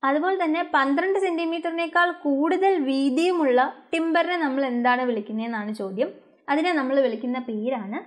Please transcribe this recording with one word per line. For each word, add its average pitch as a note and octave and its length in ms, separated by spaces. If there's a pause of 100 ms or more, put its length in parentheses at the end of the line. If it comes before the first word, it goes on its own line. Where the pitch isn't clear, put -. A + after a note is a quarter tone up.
അതുപോലെ D4+ 360
തന്നെ E4 200 (120)
പന്ത്രണ്ട് D4+ 500
സെന്റിമീറ്ററിനേക്കാൾ E4+ 840 (160)
കൂടുതൽ D#4+ 480 (160)
വീതിയുമുള്ള C4+ 720 (320)
ടിമ്പറിനെ E4 500
നമ്മൾ C#4 280
എന്താണ് B3 380
വിളിക്കുന്നതെന്നാണ് A3 600 (100)
ചോദ്യം. G3 280 (420)
അതിനെ D#4+ 280
നമ്മൾ C4 260
വിളിക്കുന്ന B3 340 (100)
പേരാണ് A3 580